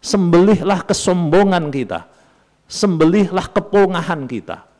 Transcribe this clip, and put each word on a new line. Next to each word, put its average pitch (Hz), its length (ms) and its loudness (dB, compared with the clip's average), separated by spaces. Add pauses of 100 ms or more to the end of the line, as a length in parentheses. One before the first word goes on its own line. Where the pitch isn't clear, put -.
sembelihlah 180 800 2
kesombongan 180 880 0
kita, 113 400 -8 (560)
sembelihlah 180 880 0
kepongahan 175 720 -2
kita. 104 400 -12 (120)